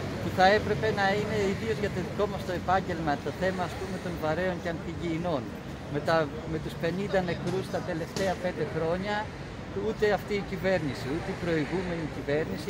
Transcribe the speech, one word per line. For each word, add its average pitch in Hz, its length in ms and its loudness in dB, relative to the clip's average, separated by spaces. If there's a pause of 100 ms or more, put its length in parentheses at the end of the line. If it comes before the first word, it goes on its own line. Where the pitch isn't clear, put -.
(220)
Που 170 160 0
θα 185 80 10 (120)
έπρεπε 208 300 2 (120)
να 196 60 4 (120)
είναι 214 200 0 (140)
ιδίως 220 300 -2
για 190 120 0
το 185 120 -2
δικό 151 260 0
μας 180 160 -4
το 185 120 0
επάγγελμα, 180 520 2 (140)
το 143 140 -2
θέμα, 185 280 0
ας - 100 -6
πούμε, 190 260 -4
των 175 80 -4 (100)
βαρέων 175 400 0
και 175 120 -4
ανθυγιεινών. 160 680 -2 (520)
Με 147 120 0
τα, 165 100 6 (360)
με 160 120 0
τους 165 180 -6
πενήντα 170 380 0 (100)
νεκρούς 175 340 -2 (100)
τα 175 60 0 (100)
τελευταία 175 420 0 (120)
πέντε 175 200 0 (100)
χρόνια, 185 420 0 (680)
ούτε 214 180 0 (140)
αυτή - 240 -2
η - 100 -4
κυβέρνηση, 165 540 2 (100)
ούτε 170 200 -4
η - 80 -6
προηγούμενη 170 600 0 (120)
κυβέρνηση 156 540 0